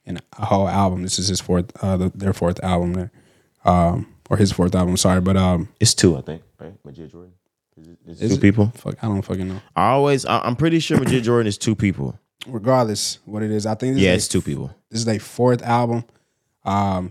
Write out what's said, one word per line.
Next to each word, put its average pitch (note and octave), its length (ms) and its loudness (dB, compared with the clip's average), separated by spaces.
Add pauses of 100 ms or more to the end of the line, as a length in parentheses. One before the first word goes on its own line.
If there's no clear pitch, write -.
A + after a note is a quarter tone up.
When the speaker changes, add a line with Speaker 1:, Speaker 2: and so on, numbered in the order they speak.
Speaker 1:
an, F2+ 140 -10 (180)
a G#2 80 -6
whole G2 240 2
album. F2+ 320 0
This F#2 160 -6
is F#2 100 -4
his F#2 140 -2
fourth, F2+ 300 -2 (120)
uh, F#2+ 140 0
the, F2+ 160 0
their G2 200 -2
fourth F2 300 -2
album F2 300 0
there, F2+ 180 -6 (540)
um, F2+ 400 2 (240)
or - 80 0
his G2 140 4
fourth F2+ 240 0
album. F2+ 200 2
Sorry, F#2 260 2
but, F#2+ 140 2
um, F#2 340 2 (100)
Speaker 2:
It's - 160 2
two, F2 200 4
I C2 60 -8
think. D#2 220 -12 (160)
Right, D#2+ 140 -18 (120)
Majid D#2+ 260 -18
Jordan. F2+ 220 -20 (420)
Is D#2+ 120 -20
it, E2+ 180 -20
is E2+ 160 -14
it G2+ 40 -4
Speaker 1:
is A2+ 80 2
Speaker 2:
two - 20 2
Speaker 1:
it? - 60 0
Speaker 2:
people? G#2 340 4
Speaker 1:
Fuck, - 280 -10
I A2+ 40 -4
don't G2 160 -2
fucking F#2 240 -6
know. F#2+ 120 -10 (160)
Speaker 2:
I F#2+ 140 4
always, C#3 380 2
I, A2+ 140 0
I'm A#2+ 140 -2
pretty E3 240 2
sure D3 200 0
Majid B2 240 0
Jordan A#2 240 2
is G2 100 -2
two A2+ 160 0
people. D2 460 -2 (260)
Speaker 1:
Regardless, A#2 800 0
what G#2+ 160 -8
it A2 80 -4
is, G#2+ 160 -2
I A2 80 -2
think C3 220 -4
this C3+ 80 2
Speaker 2:
Yeah, F#2 100 6
Speaker 1:
is G2 120 0
Speaker 2:
it's - 20 -10
two F#2 160 -2
people. C2+ 240 -6 (240)
Speaker 1:
this A2+ 80 -6
is A2+ 60 -4
their G#2+ 140 -2
fourth A#2+ 440 0
album. A#2 400 0 (600)
Um, F#2+ 480 -2